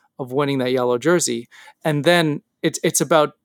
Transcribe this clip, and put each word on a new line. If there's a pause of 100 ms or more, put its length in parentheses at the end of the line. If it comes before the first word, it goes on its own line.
(180)
of
winning
that
yellow
jersey. (360)
And
then (220)
it's,
it's
about, (120)